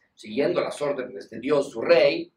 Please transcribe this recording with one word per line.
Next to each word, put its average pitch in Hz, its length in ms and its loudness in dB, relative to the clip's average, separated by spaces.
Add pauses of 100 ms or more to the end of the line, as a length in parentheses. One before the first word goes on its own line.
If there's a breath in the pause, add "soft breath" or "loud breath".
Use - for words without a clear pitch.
(140)
siguiendo 151 460 -2
las - 220 -6
órdenes 120 480 -6
de 110 100 -12
Dios, 139 300 0
su 113 100 -8
rey 165 560 4